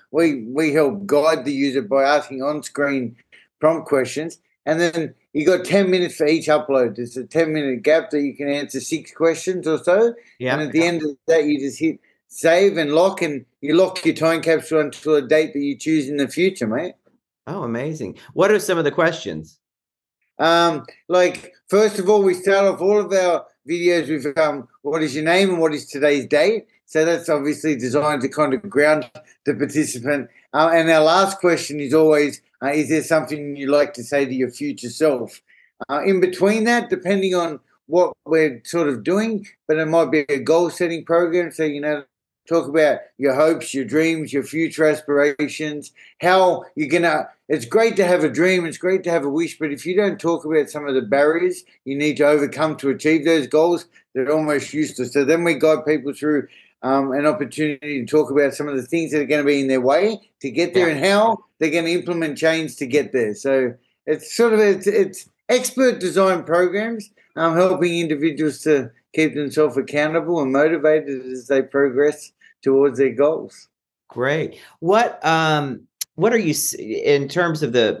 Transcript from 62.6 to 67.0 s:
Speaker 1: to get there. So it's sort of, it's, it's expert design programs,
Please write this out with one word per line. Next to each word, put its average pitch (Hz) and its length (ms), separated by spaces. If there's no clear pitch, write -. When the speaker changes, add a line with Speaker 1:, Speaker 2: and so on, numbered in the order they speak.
Speaker 1:
to 143 100
get 123 260
there. 110 220
So 131 400
it's - 300
sort 233 160
of, 214 80
it's, 202 260
it's 196 420
expert 247 500
design 185 460
programs, 202 680